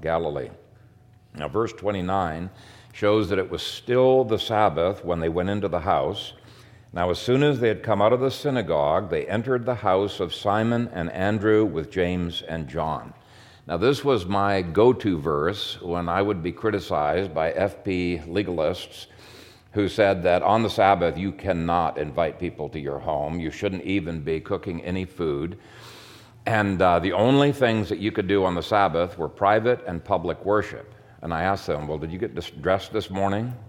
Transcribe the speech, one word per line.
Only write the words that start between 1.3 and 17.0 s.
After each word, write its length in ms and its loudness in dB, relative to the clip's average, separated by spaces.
Now, 140 -8
verse 240 -2
twenty-nine 760 -2
shows 360 2
that 100 2
it 120 -2
was 120 -6
still 640 4
the 140 0
Sabbath 680 2
when 160 0
they 80 2
went 220 0
into 180 -2
the 120 -2
house. 520 0
Now, 180 0
as 80 -2
soon 240 2
as 180 2
they 80 4
had 140 -2
come 180 2
out 120 6
of 80 2
the 100 0
synagogue, 800 0
they 160 -2
entered 400 -2
the 80 -2
house 460 0
of 140 -4
Simon 580 0
and 200 -4
Andrew 520 2
with 260 -4
James 520 -2
and 240 -6
John. 460 -6
Now, 100 -4
this 260 2
was 220 2
my 380 2
go-to 560 4
verse 640 -2
when 260 -4
I 140 2
would 200 0
be 100 -4
criticized 840 -2